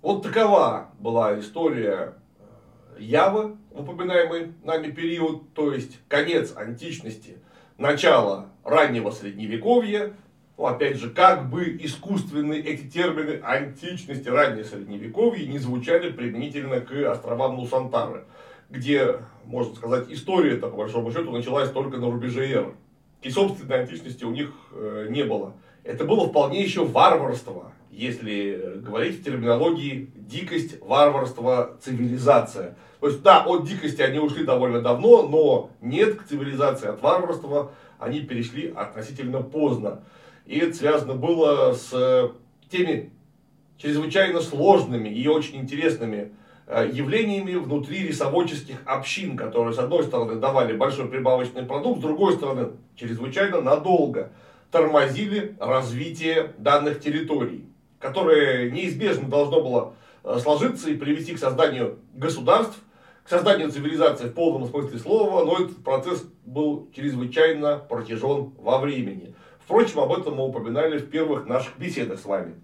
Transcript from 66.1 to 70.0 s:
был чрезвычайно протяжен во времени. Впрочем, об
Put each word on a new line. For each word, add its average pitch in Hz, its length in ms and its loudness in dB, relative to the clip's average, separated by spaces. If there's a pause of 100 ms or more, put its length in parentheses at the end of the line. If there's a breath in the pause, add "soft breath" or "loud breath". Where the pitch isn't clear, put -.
был 147 500 -4
чрезвычайно 147 840 2
протяжен 120 800 -4
во 131 200 2
времени. 127 560 -6 (240 loud breath)
Впрочем, 220 400 2
об 147 140 2